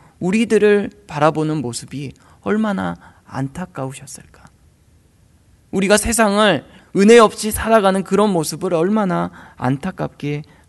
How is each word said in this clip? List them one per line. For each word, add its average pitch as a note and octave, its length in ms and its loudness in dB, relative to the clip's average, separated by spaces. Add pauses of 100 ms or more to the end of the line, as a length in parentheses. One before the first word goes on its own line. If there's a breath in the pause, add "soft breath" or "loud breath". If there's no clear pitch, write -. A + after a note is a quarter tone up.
(200 soft breath)
우리들을 G#3 680 2 (160)
바라보는 D#3 540 0
모습이 B2 520 -10 (300 soft breath)
얼마나 G3 540 -4 (280 soft breath)
안타까우셨을까. C3+ 1200 -12 (1300)
우리가 G3 240 0
세상을 G#3 680 0 (320 soft breath)
은혜 G#3+ 220 8
없이 G#3+ 320 2
살아가는 G3 540 0
그런 G3+ 260 0
모습을 E3 440 -4
얼마나 F3 560 -2 (260 loud breath)
안타깝게 C#3+ 840 -6 (260 soft breath)